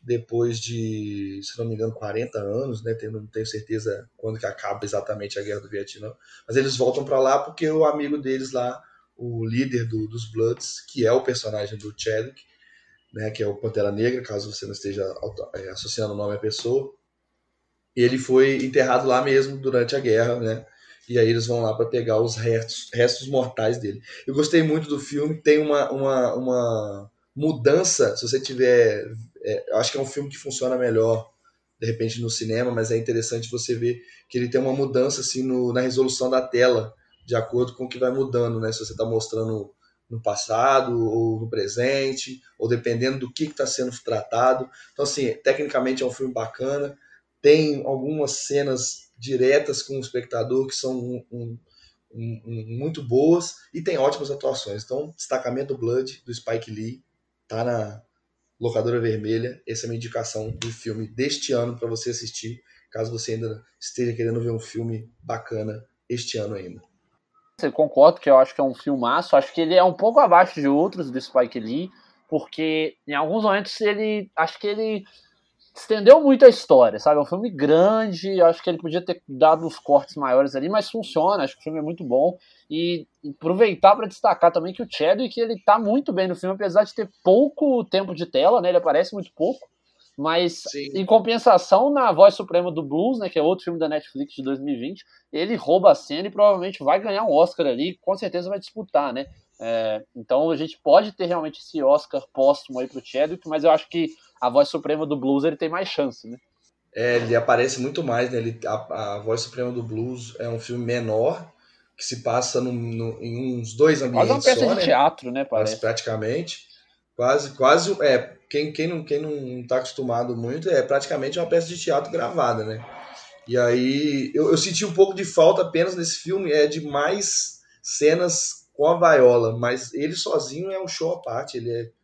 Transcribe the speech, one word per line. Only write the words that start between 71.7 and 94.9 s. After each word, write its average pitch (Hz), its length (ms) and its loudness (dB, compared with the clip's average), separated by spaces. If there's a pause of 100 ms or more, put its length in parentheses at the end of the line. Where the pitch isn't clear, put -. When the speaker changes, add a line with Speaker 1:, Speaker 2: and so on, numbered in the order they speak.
Speaker 2:
porque 156 640 -4 (120)
em 143 80 -6
alguns 160 280 0
momentos 202 380 0
ele, 208 540 -2
acho 160 240 -2
que 208 80 -6
ele 214 360 -4 (720)
estendeu 220 460 8
muito 269 220 8
a 254 60 12
história, 120 500 6
sabe? 151 200 4
É - 20 2
um 143 40 0
filme 202 240 -4
grande, 185 920 2
acho 170 200 6
que - 80 -4
ele 165 100 -4
podia 170 220 -4
ter 180 260 -8
dado 156 380 4
uns 156 120 -8
cortes - 380 2
maiores 135 400 2
ali, 135 120 -4
mas 202 220 -2
funciona, 190 540 0
acho 135 120 -6
que - 60 -20
o - 20 -20
filme 160 160 -8
é - 20 -6
muito 170 220 -8
bom. 143 340 2 (320)
E 165 380 -4 (300)
aproveitar 190 580 4
pra 208 120 -4
destacar 180 440 2
também 175 220 -4
que 233 100 -10
o - 60 -10
Chadwick, 208 500 0
ele 226 260 -4
tá 214 140 6
muito 233 320 0
bem 185 160 0
no 180 80 -4
filme, 185 200 -4
apesar 202 280 2
de - 100 -4
ter 202 160 -6 (140)
pouco 262 640 4
tempo 185 280 -2
de 160 120 -6
tela, 180 360 4
né? 175 80 0
Ele 175 80 4
aparece 165 360 2
muito 196 200 -10
pouco, - 360 -4 (480)
mas 165 500 0
Speaker 1:
Sim. 143 280 -10
Speaker 2:
em 190 100 -2
compensação, 220 880 4
na 254 180 2
Voz 190 220 10
Suprema 175 360 -2
do 160 140 -6
Blues, 185 360 -2
né, 190 100 -6
que 165 100 -2
é - 20 2
outro 185 220 2
filme 170 160 -6
da 156 80 -2
Netflix 147 460 -8
de 135 100 -12
dois 135 160 -4
mil 143 160 -6
e 120 40 -10
vinte, 156 260 -10 (260)